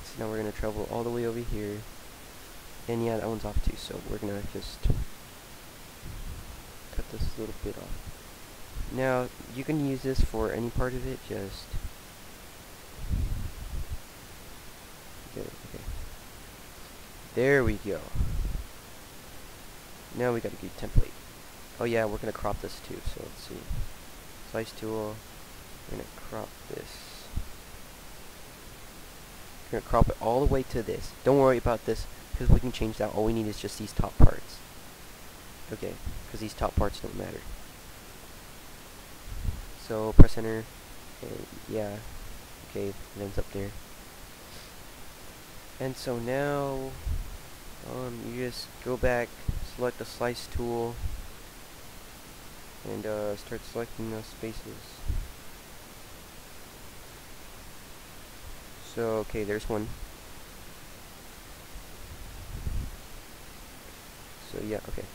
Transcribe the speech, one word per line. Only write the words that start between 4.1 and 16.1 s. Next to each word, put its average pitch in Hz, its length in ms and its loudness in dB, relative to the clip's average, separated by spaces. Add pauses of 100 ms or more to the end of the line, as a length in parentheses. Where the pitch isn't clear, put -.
gonna 101 240 -2 (100)
just - 260 -8 (2250)
cut - 160 -2
this - 280 2
little 110 160 -4 (100)
bit - 120 -2
off. - 1160 -8
Now, 127 360 2 (280)
you 135 80 -4
can 151 240 2
use 135 140 0
this 131 180 4
for 110 320 6
any 117 180 0
part 127 220 2
of 127 140 -4
it, 131 120 -4 (100)
just 98 360 -6 (3750)
get - 120 -6
it, - 60 -8 (180)
okay. - 140 -10 (1500)